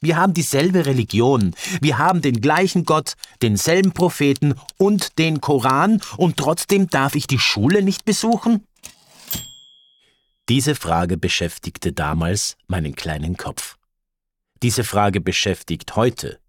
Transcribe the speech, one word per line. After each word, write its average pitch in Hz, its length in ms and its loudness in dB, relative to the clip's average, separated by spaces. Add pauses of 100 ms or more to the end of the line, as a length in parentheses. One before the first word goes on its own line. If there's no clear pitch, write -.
Wir 156 160 0
haben 180 180 2
dieselbe 165 520 2
Religion. 117 680 2 (260)
Wir 139 180 2
haben 170 240 2
den 127 180 0
gleichen 165 440 2
Gott, 156 300 0 (260)
denselben 165 520 2
Propheten 147 640 2 (220)
und 202 420 0
den 160 220 2
Koran 143 600 2 (160)
und 170 220 2
trotzdem 170 500 0
darf 139 260 0
ich 147 120 -2
die 131 120 0
Schule 156 440 0
nicht 196 220 -2
besuchen? 220 640 0 (1800)
Diese 139 260 0
Frage 87 420 -2
beschäftigte - 760 -6
damals 82 640 -4 (100)
meinen 78 300 -4
kleinen 78 400 -6
Kopf. - 420 -12 (840)
Diese 120 200 0
Frage 101 380 0
beschäftigt - 760 -4
heute - 540 -2